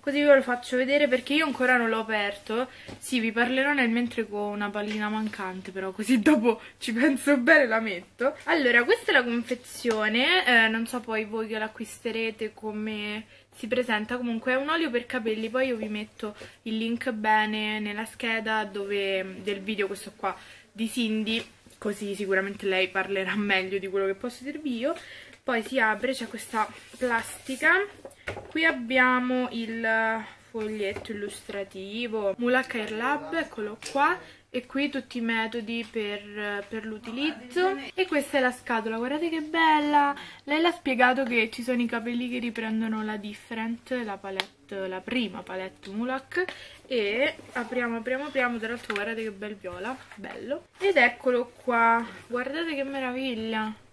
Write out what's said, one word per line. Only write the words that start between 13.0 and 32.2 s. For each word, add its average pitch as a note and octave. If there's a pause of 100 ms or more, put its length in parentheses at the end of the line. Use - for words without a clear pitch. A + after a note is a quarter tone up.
si A3+
presenta. A#3
Comunque A#3+
è -
un C#4
olio E4
per A#3+
capelli, A3
poi B3+
io A#3+
vi G#3+
metto G#3 (280)
il A3
link A#3
bene G#3+
nella G#3
scheda A3
dove, G3
del G3
video G3
questo G3+
qua - (360)
di A3
Cindy, A3 (340)
così G3+
sicuramente G3
lei F#3
parlerà F#3+
meglio G3
di G3
quello G3
che F#3+
posso A#3+
dirvi D4
io. C#4+ (480)
Poi A3+
si C4
apre, A3
c'è A#3+
questa G#3+ (300)
plastica, B3+ (720)
qui D#4+
abbiamo B3+
il A3+ (280)
foglietto G#3+
illustrativo, G3+